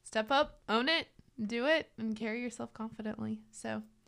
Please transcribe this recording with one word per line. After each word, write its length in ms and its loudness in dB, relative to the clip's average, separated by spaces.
Step 280 0
up, 380 2
own 200 4
it, 180 2
do 200 0
it, 320 4
and 180 -2
carry 260 -2
yourself 320 -6
confidently. 680 -6
So, 320 -6